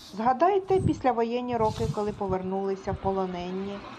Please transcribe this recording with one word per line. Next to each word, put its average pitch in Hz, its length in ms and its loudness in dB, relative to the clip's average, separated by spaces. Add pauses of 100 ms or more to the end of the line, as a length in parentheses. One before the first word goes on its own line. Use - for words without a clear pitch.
(120)
Згадайте 370 680 4
післявоєнні 247 760 2
роки, 220 380 0
коли 208 180 0
повернулися 190 840 -2
полонені, 190 840 -4 (200)